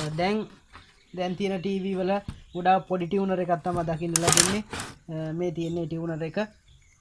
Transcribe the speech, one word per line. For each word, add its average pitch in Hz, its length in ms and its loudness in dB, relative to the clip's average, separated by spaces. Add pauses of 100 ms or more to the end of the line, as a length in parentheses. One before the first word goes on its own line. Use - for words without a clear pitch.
(180)
දැන්, 202 300 0 (720)
දැන් 180 180 -4
තියෙන 196 240 -2
ටී 196 240 -2
වී 190 120 -2
වල 185 160 0 (420)
ගොඩාක් 180 340 4
පොඩි 180 200 0
ටියුනර් 190 320 2
එකක් 170 240 0
තමයි 175 200 0
දකින්න 165 380 -2
ලැබෙන්නේ. 190 420 6 (460)
අ, 160 240 -6
මේ 175 180 -2
තියෙන්නේ 165 340 -4
ටියුනර් 165 380 -4
එක. 160 140 -6 (640)